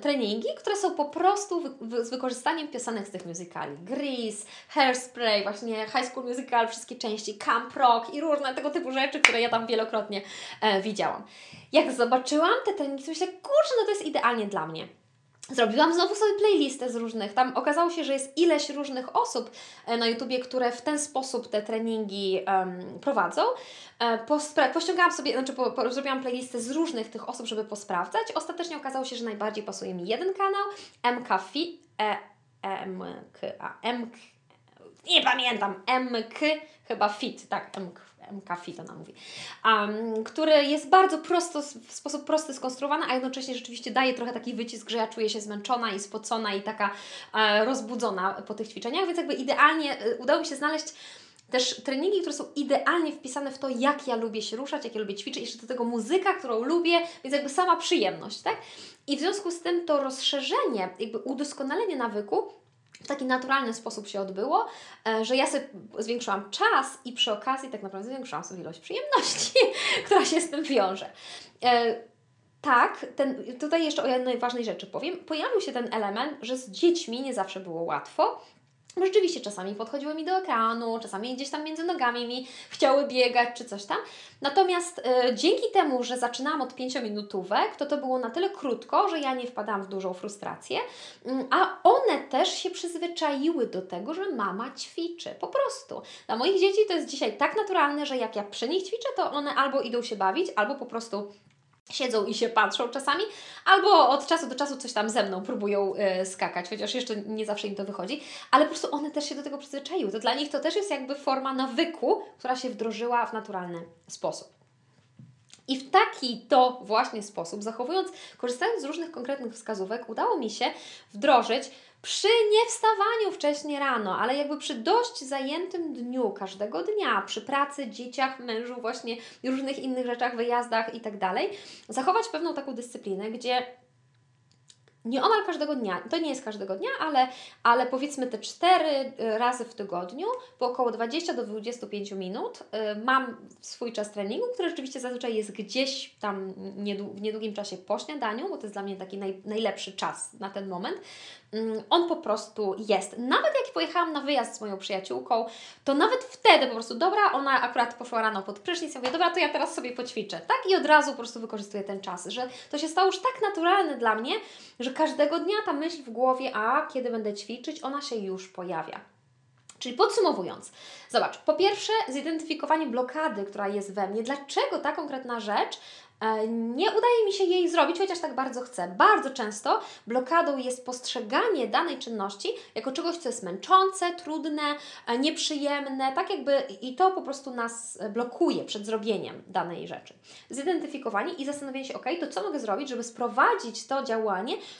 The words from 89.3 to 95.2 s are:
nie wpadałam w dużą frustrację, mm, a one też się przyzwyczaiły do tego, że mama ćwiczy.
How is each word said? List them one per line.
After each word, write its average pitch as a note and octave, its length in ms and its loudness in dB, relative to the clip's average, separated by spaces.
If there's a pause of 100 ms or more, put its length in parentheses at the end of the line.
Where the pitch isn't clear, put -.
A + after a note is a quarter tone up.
nie B3 140 -4
wpadałam G#3 360 -4
w F#3+ 40 -12
dużą F#3+ 260 -4
frustrację, - 640 -8 (460)
mm, C4 260 -2
a E4+ 320 2
one G#4 340 8 (120)
też D4 240 2
się - 180 -4
przyzwyczaiły E4 960 0
do F#3 140 -4
tego, G3 320 -6
że F#4+ 180 -4
mama A3 400 -2
ćwiczy. - 680 -8